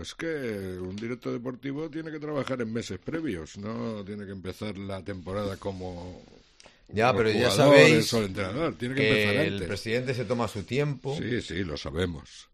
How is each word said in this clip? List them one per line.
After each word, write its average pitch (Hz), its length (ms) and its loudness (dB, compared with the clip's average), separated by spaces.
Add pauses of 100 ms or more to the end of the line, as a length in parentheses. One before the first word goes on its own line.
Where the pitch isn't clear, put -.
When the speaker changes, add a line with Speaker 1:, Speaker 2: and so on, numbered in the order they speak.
Speaker 1:
es - 140 -10
que 165 120 -8
un 98 680 -6
director 120 360 -6
deportivo 131 580 -6
tiene 160 220 -10
que 151 80 -10
trabajar 135 420 -4
en 110 120 -2
meses 104 260 -4
previos, 120 580 -6
no 110 460 -6
tiene 104 220 -10
que 98 60 -10
empezar 95 460 -8
la 98 260 -8
temporada 98 540 -6
como 92 640 -8 (680)
Speaker 2:
Ya, 117 240 4
Speaker 1:
los 98 80 2
Speaker 2:
pero 110 100 4
ya 117 200 4
Speaker 1:
jugadores 98 40 2 (540)
Speaker 2:
sabéis - 40 2
Speaker 1:
o 117 60 2
el 104 60 2
entrenador, 101 500 -2
tiene 123 200 -6
que 139 60 0
Speaker 2:
que 107 220 4
Speaker 1:
empezar 101 220 2
Speaker 2:
el 98 80 -2
Speaker 1:
antes. 98 160 -4
Speaker 2:
presidente 117 440 -2
se 113 120 -4
toma 120 240 0
su 101 140 -6
tiempo. 139 540 -2
Speaker 1:
Sí, 110 240 -2
sí, 92 220 -4
lo 76 140 -4
sabemos. 80 760 -4